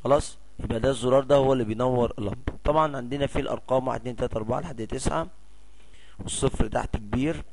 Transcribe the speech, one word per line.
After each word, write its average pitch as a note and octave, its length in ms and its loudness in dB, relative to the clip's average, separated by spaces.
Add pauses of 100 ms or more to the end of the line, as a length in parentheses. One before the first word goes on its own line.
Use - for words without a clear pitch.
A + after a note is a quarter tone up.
خلاص، C#3 340 2 (220)
يبقى A2+ 200 -2
ده B2+ 100 2
الزرار C3 340 4
ده C3+ 120 6
هو C3+ 180 6
اللي B2+ 100 4
بينور A#2+ 560 2
اللمبة. G#2+ 340 -4 (100)
طبعا D3+ 340 2
عندنا C3+ 300 -2
فيه - 120 0
الأرقام B2+ 480 0
واحد، A#2+ 120 -2
اتنين، A#2 160 -6
تلاتة، A#2+ 220 -2
أربعة A2+ 220 0
لحد C3 280 -6
تسعة، D3+ 400 -2 (920)
والصفر - 480 2
تحت A2+ 300 -2
كبير B2+ 560 -2